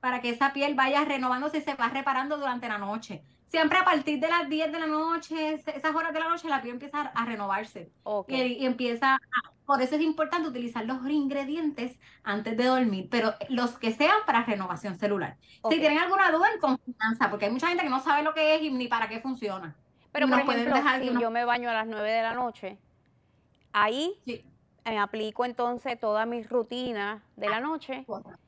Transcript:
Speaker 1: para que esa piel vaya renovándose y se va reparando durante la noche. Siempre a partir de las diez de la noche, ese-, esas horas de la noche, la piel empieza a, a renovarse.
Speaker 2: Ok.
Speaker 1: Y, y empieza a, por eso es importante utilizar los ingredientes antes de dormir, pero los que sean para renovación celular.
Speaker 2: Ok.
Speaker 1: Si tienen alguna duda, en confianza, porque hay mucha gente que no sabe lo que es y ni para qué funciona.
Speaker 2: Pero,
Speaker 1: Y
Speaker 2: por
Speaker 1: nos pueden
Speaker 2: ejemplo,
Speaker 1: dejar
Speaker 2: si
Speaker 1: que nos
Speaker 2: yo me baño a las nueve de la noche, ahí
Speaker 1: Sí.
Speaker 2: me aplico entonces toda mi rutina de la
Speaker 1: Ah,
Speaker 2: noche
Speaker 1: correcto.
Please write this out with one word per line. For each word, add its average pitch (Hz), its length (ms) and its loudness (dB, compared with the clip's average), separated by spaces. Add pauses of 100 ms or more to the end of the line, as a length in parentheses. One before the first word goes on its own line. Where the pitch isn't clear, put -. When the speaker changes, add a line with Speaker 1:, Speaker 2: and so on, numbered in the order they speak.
Speaker 1:
para 247 180 0
que 240 100 -2
esa 269 220 2
piel 277 240 0
vaya 269 300 4
renovándose 277 540 -2
y - 20 -8
se 285 140 -4
va 240 120 0
reparando 269 500 -2
durante 247 300 -4
la 208 120 -4
noche. 202 440 -8 (220)
Siempre 320 320 2
a 370 80 6
partir 302 340 2
de 311 100 0
las 330 200 2
diez 311 220 0
de 330 80 -4
la 320 80 -2
noche, 311 680 -2
ese-, 302 240 -8
esas 311 180 0
horas 320 160 0
de 311 80 -2
la 320 100 -2
noche, 339 200 -2
la 269 120 0
piel 240 120 -10
empieza 285 280 -6
a, 277 60 -4 (140)
a 233 40 0
renovarse. 208 640 -6 (120)
Speaker 2:
Ok. 208 280 -4
Speaker 1:
Y, 262 100 -2
y 254 240 -2
empieza 247 500 2
a, 262 40 0 (460)
por 277 160 4
eso 254 140 0
es 294 60 2
importante 320 460 0
utilizar 240 380 -6
los 254 220 -4
ingredientes 277 920 -2 (240)
antes 214 340 -2
de 240 80 2
dormir, 233 460 2
pero 226 240 2 (140)
los 240 280 -2
que 226 160 -2
sean 330 220 4 (100)
para 269 180 2
renovación 190 540 -4
celular. 196 400 -2 (240)
Speaker 2:
Ok. 233 120 2
Speaker 1:
Si 330 60 2
tienen 302 200 4
alguna 370 320 4
duda, 339 200 6
en 440 80 -4
confianza, 226 680 0
porque 208 160 -2
hay 208 60 2
mucha 262 160 0
gente 349 160 2
que 302 60 0
no 262 100 2
sabe 294 240 2
lo 311 100 2
que 311 220 4
es 311 80 2
y 311 80 -2
ni 254 160 -2
para 233 200 0
qué 220 120 -6
funciona. 196 560 -6 (360)
Speaker 2:
Pero, 294 140 4
Speaker 1:
Y 262 40 6
Speaker 2:
por 254 100 6
Speaker 1:
nos 277 60 2
pueden 240 160 2
Speaker 2:
ejemplo, 277 220 2
Speaker 1:
dejar 262 180 2
Speaker 2:
si 254 60 -2
Speaker 1:
que 247 60 0
nos 247 80 2
Speaker 2:
yo 233 80 2
me 240 160 0
baño 240 240 0
a 233 40 -2
las 220 140 -2
nueve 214 240 -4
de 226 120 2
la 226 100 -2
noche, 226 460 -6 (920)
ahí 254 540 0
Speaker 1:
Sí. 233 180 -8 (420)
Speaker 2:
me 220 120 -2
aplico 214 480 -2
entonces 240 540 -4
toda 214 260 0
mi 233 160 -4
rutina 220 800 -4 (140)
de 208 140 -2
la 214 80 0
Speaker 1:
Ah, 233 40 -2
Speaker 2:
noche 269 460 -6
Speaker 1:
correcto. 190 240 -10 (160)